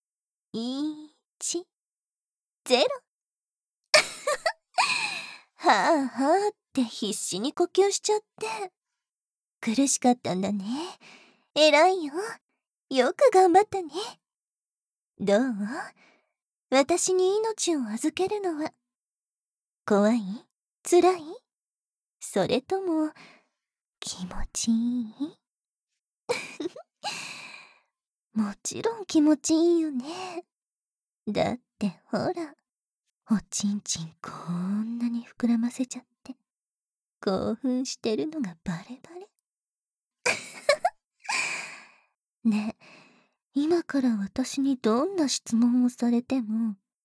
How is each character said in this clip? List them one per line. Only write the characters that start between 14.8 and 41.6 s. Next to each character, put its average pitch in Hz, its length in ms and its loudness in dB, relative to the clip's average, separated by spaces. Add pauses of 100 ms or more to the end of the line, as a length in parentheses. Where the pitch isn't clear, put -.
ど 196 180 2
う？ - 20 4 (1300)
私 302 380 2
に 370 240 4
命 427 400 -2
を 254 120 -2
預 233 260 -2
け 370 120 0
る 415 140 -2
の 349 180 -4
は、 311 140 -6 (1120)
怖 208 300 4
い？ 233 80 0 (600)
辛 349 360 6
い？ 320 40 -12 (960)
そ - 300 -2
れ 254 140 0
と 392 180 -2
も、 311 320 0 (880)
気 - 240 -10
持 175 80 -12 (220)
ち - 160 -2
い 240 320 0
い？ 262 360 -8 (880)
<laughs> - 2000 -12
も 208 300 -2
ち - 200 -8
ろ 453 160 -2
ん 403 60 -12
気 - 160 0
持 302 160 4
ち - 180 0
い 339 220 4
い 330 40 2
よ 311 100 -2
ね。 339 560 -8 (840)
だ 180 240 0
っ 247 80 -8 (180)
て 202 280 -4
ほ - 100 -4
ら、 254 160 -2 (1000)
お 214 80 4 (120)
ち - 160 -4
ん 202 160 -2
ち - 200 -6
ん 160 200 -14
こ - 80 -12 (200)
ん 202 460 -2
な 240 140 -2
に 233 160 -6
膨 - 220 -2
ら 233 100 2
ま 240 120 -2
せ 262 140 -6
ち 247 140 -10
ゃ - 20 -12
っ - 60 -20 (180)
て、 - 140 -18 (840)
興 208 340 -2
奮 254 300 -2
し - 160 -10
て 226 160 -2
る 359 120 -4
の 311 120 -8
が 180 240 -6
バ 170 140 -8 (100)
レ 254 140 -16
バ 339 120 -20
レ。 359 140 -18 (960)
<laughs> - 720 -2 (1500)